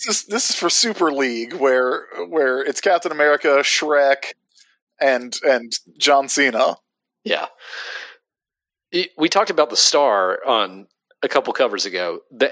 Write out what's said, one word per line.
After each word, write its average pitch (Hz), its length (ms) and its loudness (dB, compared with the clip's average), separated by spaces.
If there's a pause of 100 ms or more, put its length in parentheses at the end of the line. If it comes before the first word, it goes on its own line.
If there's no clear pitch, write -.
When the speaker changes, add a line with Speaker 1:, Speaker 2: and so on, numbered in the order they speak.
Speaker 1:
this - 0 - (140)
is, - 40 -14
this 214 240 -4
is - 60 -4
for - 160 -2
Super 196 400 0
League 120 420 -2
where, 127 540 0 (200)
where 139 340 0
it's 139 200 -6
Captain 175 300 0
America, 147 480 4
Shrek, 143 760 2 (680)
and, 123 360 0 (120)
and 120 240 2 (280)
John 139 280 2
Cena. 131 500 0 (460)
Speaker 2:
Yeah. - 220 -4 (1500)
It, 175 240 -4
we 160 140 0
talked 196 220 2
about 151 180 2
the - 80 -6
star 101 680 2
on 101 440 -2 (340)
a 135 80 -2
couple 131 240 0
covers 101 320 0
ago. 90 360 -6 (100)
The 131 200 0